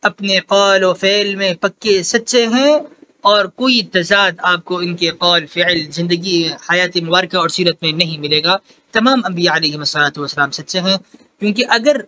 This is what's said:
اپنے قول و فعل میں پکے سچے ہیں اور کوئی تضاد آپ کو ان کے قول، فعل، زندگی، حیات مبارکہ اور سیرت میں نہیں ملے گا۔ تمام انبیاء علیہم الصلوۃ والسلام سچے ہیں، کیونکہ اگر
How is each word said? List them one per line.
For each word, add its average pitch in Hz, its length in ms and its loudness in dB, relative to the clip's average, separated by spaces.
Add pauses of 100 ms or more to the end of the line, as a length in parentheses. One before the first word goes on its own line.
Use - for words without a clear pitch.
اپنے 196 440 0
قول 196 380 4
و 185 100 2
فعل 202 420 0
میں 196 240 -2
پکے 196 420 0
سچے 233 440 0
ہیں 262 260 2 (520)
اور 202 200 4 (100)
کوئی 247 260 0 (120)
تضاد 190 400 2 (120)
آپ 180 200 0
کو 180 140 -6
ان 175 180 -4
کے 170 220 -2
قول، 170 280 2
فعل، 175 320 0 (120)
زندگی، 175 480 -2 (320)
حیات 175 280 0
مبارکہ 175 380 -2
اور 170 120 0
سیرت 170 340 -2
میں 160 100 -2
نہیں 160 260 -2
ملے 151 260 -2
گا۔ 180 120 2 (380)
تمام 240 300 2
انبیاء 175 320 0
علیہم 151 240 -2
الصلوۃ 147 380 -2
والسلام 143 320 -4
سچے 160 300 -6
ہیں، 190 160 0 (440)
کیونکہ 208 300 0
اگر 247 380 2